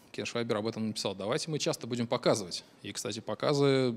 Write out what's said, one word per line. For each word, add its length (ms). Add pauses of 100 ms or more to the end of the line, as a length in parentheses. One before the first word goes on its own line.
(120)
Кен 140
Швайбер 320
об 100
этом 200
написал. 280
«Давайте 340
мы 100
часто 280
будем 200
показывать». 560 (200)
И, 80
кстати, 280
показы 760